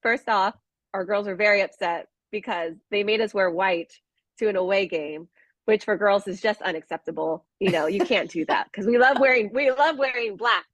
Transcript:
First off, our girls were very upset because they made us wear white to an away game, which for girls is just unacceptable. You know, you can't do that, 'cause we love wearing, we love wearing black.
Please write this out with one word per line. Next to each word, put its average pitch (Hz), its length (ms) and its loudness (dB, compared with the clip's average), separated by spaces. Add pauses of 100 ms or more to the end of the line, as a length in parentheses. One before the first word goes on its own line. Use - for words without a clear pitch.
First 240 260 -2
off, 208 260 2 (400)
our 190 100 -2
girls 208 220 -2
were 196 100 -4
very 202 260 4
upset 170 460 -4 (220)
because 175 440 -6 (160)
they 208 140 0
made 214 180 0
us 214 120 -4
wear 190 160 2
white 175 420 -2 (460)
to 220 100 0
an 202 80 0
away 190 300 2
game, 156 420 -8 (380)
which 220 180 2
for 208 120 0
girls 202 320 2
is 190 120 -8
just 214 220 -2
unacceptable. 160 840 -6 (140)
You 190 120 2
know, 156 140 0
you 190 180 -2
can't 202 260 -2
do 160 160 -4
that, - 260 -2
'cause 208 140 -6
we 240 120 4
love 254 220 6
wearing, 254 320 4
we 262 180 2
love 285 280 2
wearing 240 380 -4
black. 214 380 -2